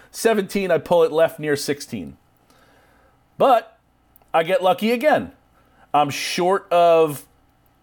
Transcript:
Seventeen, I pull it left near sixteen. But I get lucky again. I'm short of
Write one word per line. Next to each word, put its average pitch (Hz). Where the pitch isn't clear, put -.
Seventeen, 196
I 160
pull 170
it 160
left 156
near 147
sixteen. 101
But 233
I 165
get 180
lucky 185
again. 233
I'm 143
short 180
of 165